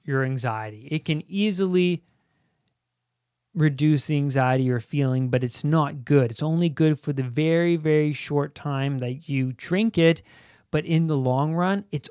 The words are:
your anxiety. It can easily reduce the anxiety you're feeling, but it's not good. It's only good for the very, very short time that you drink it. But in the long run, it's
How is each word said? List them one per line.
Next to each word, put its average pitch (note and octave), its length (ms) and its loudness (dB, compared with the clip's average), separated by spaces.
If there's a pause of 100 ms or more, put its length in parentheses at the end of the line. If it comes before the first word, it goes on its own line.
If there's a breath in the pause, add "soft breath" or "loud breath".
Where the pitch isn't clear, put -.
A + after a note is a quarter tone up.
your C3+ 200 -2
anxiety. A2+ 680 -6
It D#3 140 -4
can D3+ 240 -4
easily F3+ 760 0 (1500)
reduce D3+ 540 2
the D3+ 100 0
anxiety C3 480 2
you're B2 160 0
feeling, C3 480 -2
but B2 140 0
it's - 200 -6
not D3 400 0
good. C3 280 4
It's A#2 120 -8
only E3 240 2
good D#3 320 2
for D3 140 -6
the C3+ 100 -2
very, E3 540 0
very D3+ 340 2
short C#3+ 440 -4
time C#3 440 -4
that B2 300 -8
you C3 240 -2
drink G3+ 440 -2
it. E3 240 4 (500 soft breath)
But D#3 140 -2
in E3 220 2
the D3+ 100 0
long C3+ 360 0
run, F#3+ 380 0
it's - 200 -8